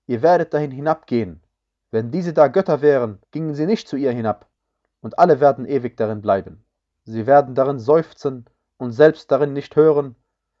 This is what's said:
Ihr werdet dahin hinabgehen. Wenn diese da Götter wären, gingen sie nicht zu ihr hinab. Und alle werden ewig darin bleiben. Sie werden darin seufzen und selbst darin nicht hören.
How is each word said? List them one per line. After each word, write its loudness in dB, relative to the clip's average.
Ihr -4
werdet 2
dahin -4
hinabgehen. -4
Wenn -2
diese -6
da 6
Götter -2
wären, 0
gingen -8
sie -4
nicht -4
zu -8
ihr -2
hinab. -6
Und -10
alle 4
werden 2
ewig -6
darin -4
bleiben. -4
Sie -8
werden 4
darin -2
seufzen -2
und -8
selbst 2
darin 0
nicht -10
hören. 2